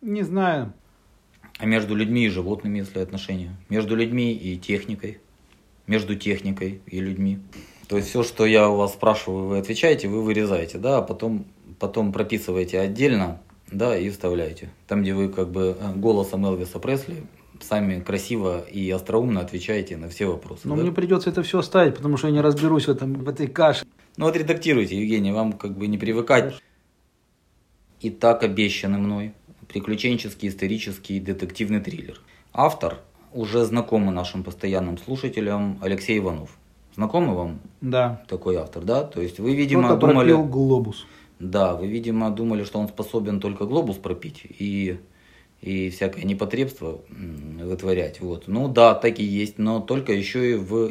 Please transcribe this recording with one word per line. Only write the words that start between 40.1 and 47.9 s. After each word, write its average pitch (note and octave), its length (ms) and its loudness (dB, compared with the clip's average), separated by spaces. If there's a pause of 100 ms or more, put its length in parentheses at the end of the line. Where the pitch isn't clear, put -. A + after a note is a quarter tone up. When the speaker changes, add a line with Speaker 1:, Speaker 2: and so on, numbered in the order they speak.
Speaker 1:
пропил D#3+ 140 8
"Глобус". C3 600 2 (340)
Speaker 2:
Да, F#2 360 2
вы, F2+ 120 -4
видимо, A2+ 420 -2
думали, G#2+ 340 -2
что G#2 160 -6
он G#2 80 -2
способен G#2 540 -2
только G2+ 240 -4
"Глобус" B2 320 0
пропить - 460 -10 (160)
и, G2 380 -2 (640)
и F#2 280 -4
всякое F#2+ 340 -4
непотребство, G2 840 -4
м, D#2 480 -14 (100)
вытворять. F#2 540 -2